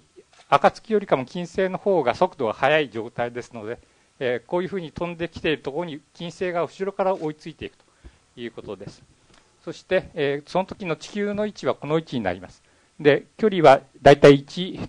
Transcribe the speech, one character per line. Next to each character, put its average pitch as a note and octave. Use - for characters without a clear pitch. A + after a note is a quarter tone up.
暁 -
よ G#3
り G3
か D#3
も C3
金 F3
星 F#3+
の F#3
方 F#3
が A#2+
速 -
度 A#2+
が G#2+
速 D3+
い C3+
状 A2+
態 A#2+
で A#2+
す -
の A2
で、 A#2
え B2
ー、 -
こ F3+
う -
い F#3
う -
ふ -
う G3
に D#3+
飛 F3
ん E3+
で E3
き -
て F3
い F#3
る -
と C#3+
こ C#3+
ろ F3
に D3+
金 F3
星 F3+
が E3+
後 F3
ろ F#3+
か G3
ら F#3+
追 D#3
い D3+
つ -
い D3
て G#2+
い -
く -
と -
い A#2+
う A2+
こ A2+
と G#2+
で F#2
す。 -
そ F3
し -
て、 F#3
え C#3+
ー、 -
そ F3
の F#3+
時 -
の D#3+
地 -
球 G3+
の G#3
位 G#3+
置 -
は B2
こ -
の D#3
位 E3
置 D3+
に A#2
な F#2
り F2+
ま F2+
す。 -
で、 D3
距 A3
離 F#3
は C#3
だ C#3
い D3
た D#3
い C#3+
一 F3